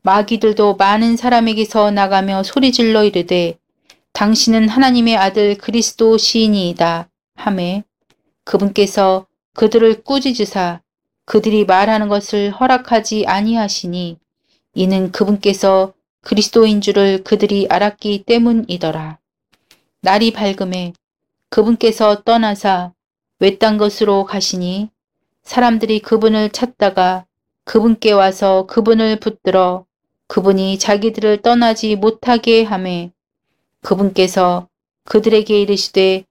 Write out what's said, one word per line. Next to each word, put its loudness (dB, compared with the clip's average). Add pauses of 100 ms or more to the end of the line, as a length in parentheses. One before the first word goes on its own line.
마귀들도 0
많은 2
사람에게서 0
나가며 0
소리질러 2
이르되, -2 (560)
"당신은 0
하나님의 2
아들 0
그리스도 0
시인이이다." -2 (260)
하매 -6 (600)
그분께서 0 (280)
그들을 2
꾸짖으사 -4 (440)
그들이 0
말하는 2
것을 -2
허락하지 0
아니하시니 -4 (580)
이는 -2
그분께서 0 (280)
그리스도인 2
줄을 0
그들이 0
알았기 -2
때문이더라. -2 (840)
날이 2
밝음에 -6 (560)
그분께서 0
떠나사 0 (460)
외딴 2
곳으로 0
가시니 -6 (540)
사람들이 0
그분을 0
찾다가 -2 (380)
그분께 2
와서 2
그분을 0
붙들어 -2 (420)
그분이 0
자기들을 -2
떠나지 0
못하게 2
하매 -6 (720)
그분께서 0 (360)
그들에게 0
이르시되 0